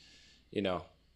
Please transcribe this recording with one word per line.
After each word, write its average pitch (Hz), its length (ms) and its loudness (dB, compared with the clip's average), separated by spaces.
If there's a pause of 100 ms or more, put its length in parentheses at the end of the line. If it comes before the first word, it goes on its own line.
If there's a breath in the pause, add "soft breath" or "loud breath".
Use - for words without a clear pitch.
(500 soft breath)
You 101 120 0
know, 90 220 2 (320)